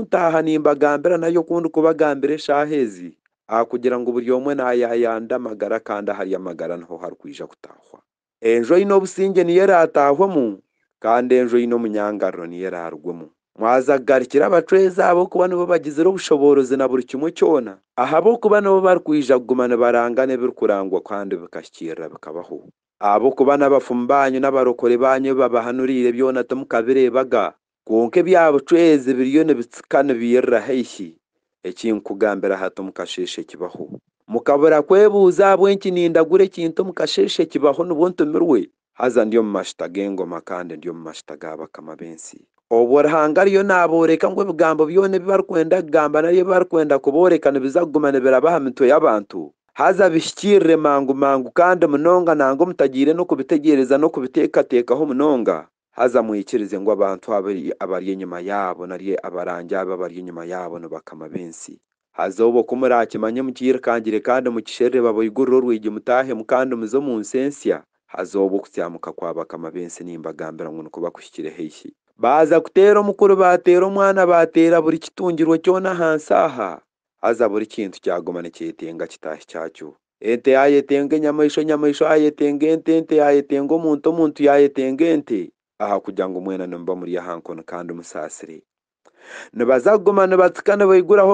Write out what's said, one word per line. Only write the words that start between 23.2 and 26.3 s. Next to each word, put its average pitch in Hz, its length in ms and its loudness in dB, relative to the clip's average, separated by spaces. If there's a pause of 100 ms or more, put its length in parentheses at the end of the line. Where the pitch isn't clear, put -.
kuba 139 240 2
n'abafumu 131 500 0
banyu 135 340 0
n'abarokore 123 560 0
banyu 131 380 0
babahanuriire 123 760 0
byona 127 320 -2